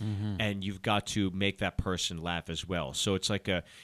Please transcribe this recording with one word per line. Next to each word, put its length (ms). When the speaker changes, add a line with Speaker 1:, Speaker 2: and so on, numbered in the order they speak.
Speaker 1:
Mm-hmm. 380
Speaker 2:
and 240
you've 180
got 260
to 240
make 260
that 200
person 420
laugh 300
as 160
well. 280
So 220
it's 140
like 200
a, 140